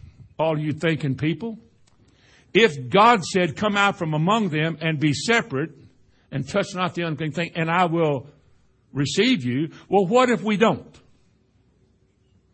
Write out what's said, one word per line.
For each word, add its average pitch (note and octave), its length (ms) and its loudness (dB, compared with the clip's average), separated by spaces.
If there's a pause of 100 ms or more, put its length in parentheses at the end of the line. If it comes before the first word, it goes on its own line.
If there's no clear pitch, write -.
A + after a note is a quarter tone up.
(380)
all D#3 220 0
you D3+ 140 -4
thinking D#3 420 -2
people. E3 420 -4 (960)
If C#3 380 2
God G#3 320 6
said, F3+ 320 -2
"Come G#3 200 -2
out G3+ 220 2
from D#3 160 -4
among F#3+ 360 0
them D#3 300 -2
and D#3+ 200 -2
be D3 120 2
separate, G#3+ 600 -2 (580)
and C#3 180 -6
touch G3 280 -2
not F3+ 180 -4
the E3+ 80 -6
unclean D#3+ 300 -6
thing, E3+ 240 -6
and E3 120 -2
I F3 180 2
will D#3 420 -2 (640)
receive E3+ 520 0
you," C3 280 -2 (180)
well, G3 160 2
what A#3+ 240 4
if F#3+ 140 0
we G#3+ 120 0
don't? F3+ 440 0 (1500)